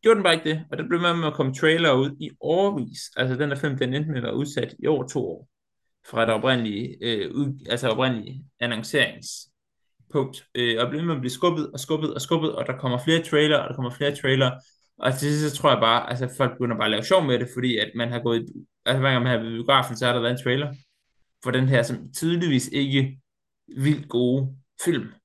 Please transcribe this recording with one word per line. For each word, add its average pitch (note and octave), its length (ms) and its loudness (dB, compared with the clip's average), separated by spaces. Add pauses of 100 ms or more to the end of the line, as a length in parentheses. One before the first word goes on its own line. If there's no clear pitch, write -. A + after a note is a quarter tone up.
gjorde A3 140 6
den G3+ 80 0
bare E3+ 100 6
ikke E3 160 0
det, D#3 220 -2
og C3+ 60 -6
der D#3 100 -6
blev E3+ 140 0
med, F3 120 2
med E3+ 140 0
at D3 60 -2
komme C3 200 0
trailer D#3+ 400 4
ud C3+ 260 2
i D3+ 100 -8 (120)
årevis. F3 580 0 (180)
Altså, B2+ 180 0
den D3 140 -2
her C#3 80 -2
film, C#3 200 -2
den B2+ 160 0
endte D3+ 160 -4
med C#3 80 -4
at A#2+ 60 -4
være - 120 -4
udsat C#3+ 440 -4
i - 80 -2
over C3+ 200 0
to A#2 200 -4
år E2 200 -10 (600)
fra A2+ 160 0
et A2+ 60 2
oprindeligt, A#2 720 0
øh, G#2+ 300 -2
ud-, C#3 380 -6
altså, B2 200 0
oprindeligt A#2+ 480 -2 (220)
annonceringspunkt, - 1900 -4 (100)
øh, A#2+ 280 2
og C3 60 -2
blev D3+ 140 -4
med E3 120 0
at C3 60 -4
blive B2 100 -4
skubbet E3+ 400 0
og C#3 80 -12
skubbet D#3 340 -4
og C3+ 80 -6
skubbet, D#3+ 340 -2
og C#3+ 120 -4
der C3 100 -6
kommer B2 280 -2
flere E3 180 2
trailer, D3+ 340 4
og - 120 -2
der C3+ 60 -8
kommer B2 160 -4
flere C#3+ 240 -2
trailer, C3+ 360 2 (460)
og C3 140 0
til C3+ 80 -4
sidst, D3 360 0
så - 60 -8
tror D3+ 80 6
jeg A#2+ 100 4
bare, A2+ 300 4
altså, B2 280 -4
folk B2+ 140 2
begynder A#2+ 240 -2
bare A2 100 -2
at G#2+ 60 2
lave G#2+ 120 -2
sjov F#3 220 4
med B2 140 2
det, B2 140 -4
fordi B2 240 0
at A2 180 -2
man A#2 140 -2
har A#2+ 100 -4
gået, A#2 260 0 (400)
altså, C3+ 140 0
hver C3+ 120 2
gang B2 120 2
man B2+ 80 2
har A#2+ 60 2
været A2+ 140 -4
i - 20 -6
biografen, B2 440 2
så B2+ 80 -2
har B2 80 4
der B2 80 0
været A#2 100 2
en C3 120 -4
trailer C3+ 300 0 (680)
for B2+ 80 -2
den C3 160 2
her, C3 160 4
som - 300 -6
tydeligvis E3 540 0
ikke C#3 520 0 (580)
vildt C#3+ 320 0
gode B2 460 0 (300)
film D3+ 180 0 (200)